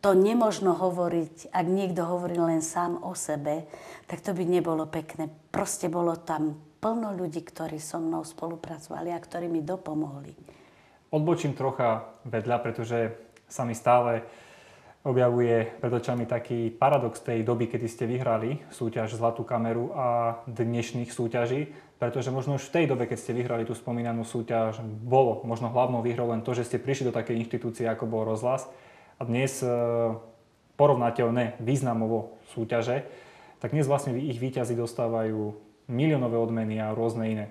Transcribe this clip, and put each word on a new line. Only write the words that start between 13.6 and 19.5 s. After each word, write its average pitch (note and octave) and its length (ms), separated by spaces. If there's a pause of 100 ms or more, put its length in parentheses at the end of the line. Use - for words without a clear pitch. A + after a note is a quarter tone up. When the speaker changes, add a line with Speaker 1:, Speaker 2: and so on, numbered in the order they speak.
Speaker 2:
mi A#2+ 80
stále A#2+ 560 (800)
objavuje A#2+ 720
pred A#2+ 160
očami A#2+ 320
taký A#2 480
paradox A#2+ 480
tej A2+ 240
doby, A#2+ 240
kedy A#2 160
ste - 160
vyhrali B2 560 (160)
súťaž A2+ 400
Zlatú A#2 320
kameru A#2 480